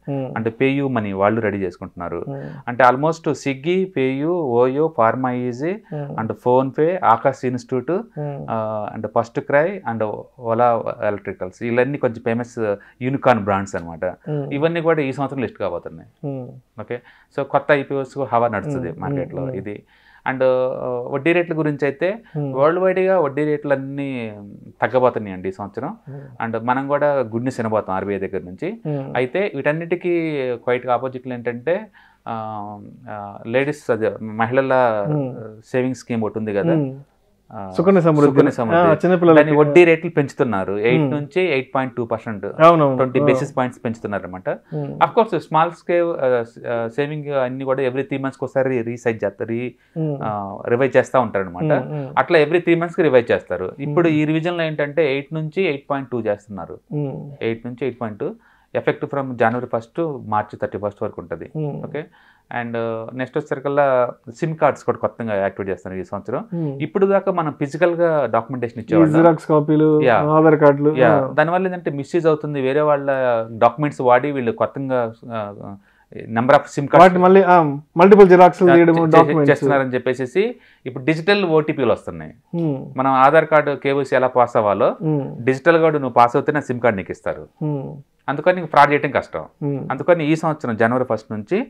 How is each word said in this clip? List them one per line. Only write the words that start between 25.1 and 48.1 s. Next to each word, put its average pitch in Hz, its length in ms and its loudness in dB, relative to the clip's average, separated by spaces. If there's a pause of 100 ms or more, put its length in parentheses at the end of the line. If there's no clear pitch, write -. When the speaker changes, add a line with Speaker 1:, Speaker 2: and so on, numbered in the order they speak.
Speaker 2:
ఈ 95 40 -6
సంవత్సరం. 113 440 -10 (140)
Speaker 1:
Hmm. 135 440 -8
Speaker 2:
And 113 100 -4
మనం 131 240 -2
కూడా 143 240 2
గుడ్ 117 300 -2
న్యూస్ 127 180 -4
వినబోతాం 107 360 -2
ఆర్బీఐ 98 220 -4
దగ్గర 92 260 -6
నుంచి. 160 440 -10
Speaker 1:
Hmm. 139 280 -6
Speaker 2:
అయితే 127 380 -2
వీటన్నిటికీ 165 800 -2 (240)
క్వైట్గా 123 360 -2
ఆపోజిట్లో 123 420 -6
ఏంటంటే, 123 520 -6 (420)
ఆ, 117 40 -6 (800)
ఆ, 101 360 -12
లేడీస్ 139 440 -2
అదే 107 200 0 (120)
మహిళల 117 840 0
Speaker 1:
Hmm. 139 240 -2 (400)
Speaker 2:
సేవింగ్స్ 127 280 -2
స్కీమ్ 113 220 -4
ఒకటి 107 160 -4
ఉంది 107 160 -6
కదా, 165 200 0
Speaker 1:
Hmm. 139 180 -2 (600)
Speaker 2:
ఆ, 98 240 -12
Speaker 1:
సుకన్య 185 240 4
సమృద్ధి. 147 300 4
Speaker 2:
సుకన్య 139 200 2
సమృద్ధి. 127 300 0
Speaker 1:
ఆ, 170 120 4
చిన్నపిల్లలకి. 170 520 6
Speaker 2:
దాని 151 120 0
వడ్డీ 147 280 6
రేట్లు 165 260 2
పెంచుతున్నారు. 104 680 -2
ఎయిట్ 123 240 2
Speaker 1:
Hmm. 139 120 0
Speaker 2:
నుంచి 147 280 -4
ఎయిట్ 135 320 -2
పాయింట్ 131 220 -4
టూ 123 80 -2
పర్సెంట్. 107 420 -6
Speaker 1:
అవునవును. 156 500 6
Speaker 2:
ట్వంటీ 131 240 0
Speaker 1:
ఆ. 147 40 2
Speaker 2:
బేసిస్ 135 320 0
పాయింట్స్ 127 280 -4
పెంచుతున్నారన్నమాట. 101 640 -6
Speaker 1:
Hmm. 151 360 -8
Speaker 2:
Of 151 340 0
course, 220 180 0
స్మాల్ 160 320 0
స్కేల్, 170 380 -2
ఆ, 127 360 0 (240)
ఆ, 117 200 -4
సేవింగ్ 143 380 -6
అన్ని 131 380 -4
కూడా 135 180 0
every 131 200 -2
త్రీ 135 160 -6